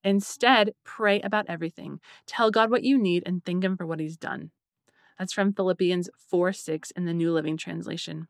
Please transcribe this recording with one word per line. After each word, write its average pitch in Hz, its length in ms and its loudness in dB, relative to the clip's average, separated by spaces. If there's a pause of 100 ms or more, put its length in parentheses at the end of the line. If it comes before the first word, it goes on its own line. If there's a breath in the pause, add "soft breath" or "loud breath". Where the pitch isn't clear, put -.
Instead, 214 640 4 (120)
pray 208 380 0
about 208 260 -2
everything. 165 520 -8 (260 loud breath)
Tell 220 260 2
God 220 180 4
what 247 140 2
you 269 120 4
need 180 300 2
and 180 180 -4
thank 180 200 -2
him 190 120 0
for 175 80 -8
what 160 140 -6
he's 160 180 -6
done. - 360 -10 (680 soft breath)
That's 185 140 -8
from 202 200 2
Philippians 180 640 2
four 180 360 0
six - 400 -8
in 180 140 -6
the 170 60 -2
New 165 200 0
Living 156 240 0
Translation. 165 720 -10